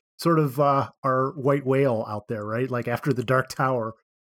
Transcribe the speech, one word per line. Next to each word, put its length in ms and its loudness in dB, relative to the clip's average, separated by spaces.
sort 220 2
of, 200 0
uh, 300 2
our 280 0
white 340 0
whale 420 2
out 200 -8
there, 180 -6
right? 260 -4
Like, 160 -4
after 260 -2
The 100 -4
Dark 260 0
Tower, 460 -2